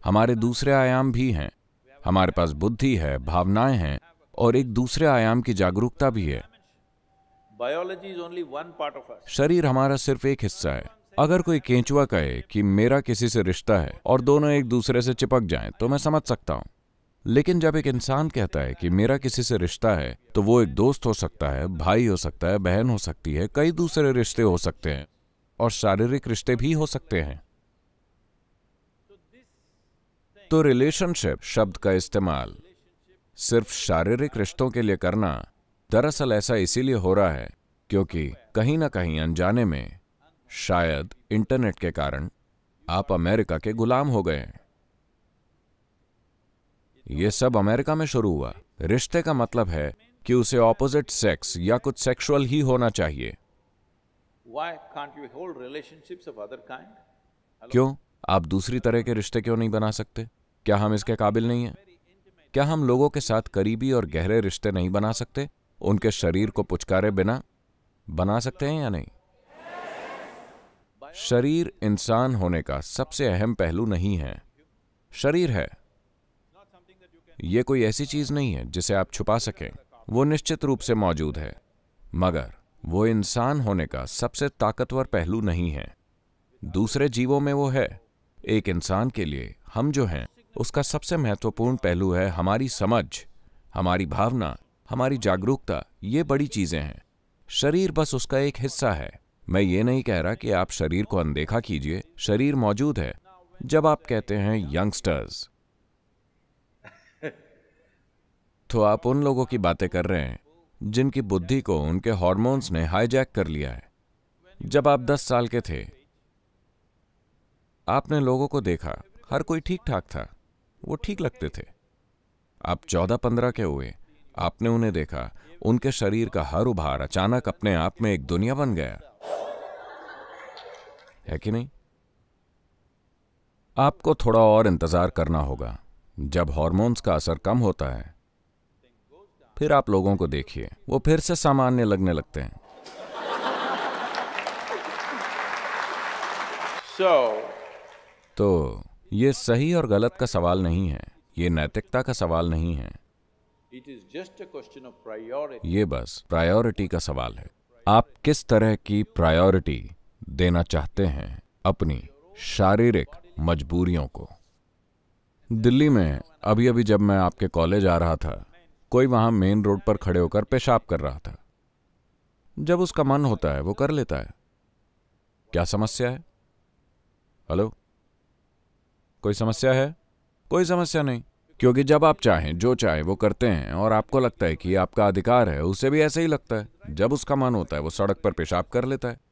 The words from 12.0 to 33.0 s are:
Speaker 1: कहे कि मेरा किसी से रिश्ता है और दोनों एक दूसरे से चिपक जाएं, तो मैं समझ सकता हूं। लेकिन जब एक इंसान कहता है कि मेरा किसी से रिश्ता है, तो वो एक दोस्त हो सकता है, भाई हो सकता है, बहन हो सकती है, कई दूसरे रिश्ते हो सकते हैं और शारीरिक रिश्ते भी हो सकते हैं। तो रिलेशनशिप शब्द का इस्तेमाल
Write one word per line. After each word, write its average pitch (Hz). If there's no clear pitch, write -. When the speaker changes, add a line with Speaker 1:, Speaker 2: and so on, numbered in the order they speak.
Speaker 1:
कहे 71
कि -
मेरा 107
किसी 117
से 110
रिश्ता 92
है 76
और 127
दोनों 147
एक 143
दूसरे 120
से 123
चिपक 127
जाएं, 69
तो 117
मैं 139
समझ 151
सकता -
हूं। 64
लेकिन 151
जब 156
एक 143
इंसान 135
कहता 101
है 65
कि 87
मेरा 110
किसी 127
से 117
रिश्ता 98
है, 65
तो 107
वो 117
एक 78
दोस्त 123
हो 113
सकता -
है, 67
भाई 92
हो 98
सकता -
है, 98
बहन 98
हो 110
सकती 80
है, 87
कई 156
दूसरे 156
रिश्ते 120
हो 92
सकते -
हैं 69
और 117
शारीरिक 113
रिश्ते 123
भी 131
हो 156
सकते 110
हैं। 73
तो 160
रिलेशनशिप 143
शब्द 101
का 98
इस्तेमाल 85